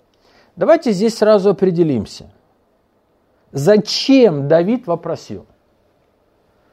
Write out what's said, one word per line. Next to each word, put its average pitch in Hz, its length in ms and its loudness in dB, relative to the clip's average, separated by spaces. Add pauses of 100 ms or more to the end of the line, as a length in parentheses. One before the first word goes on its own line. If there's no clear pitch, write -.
(560)
Давайте 269 360 0
здесь 208 260 -2
сразу 208 320 2
определимся. 165 840 -2 (1200)
Зачем 190 960 0
Давид 170 400 0
вопросил? 170 580 -10 (1300)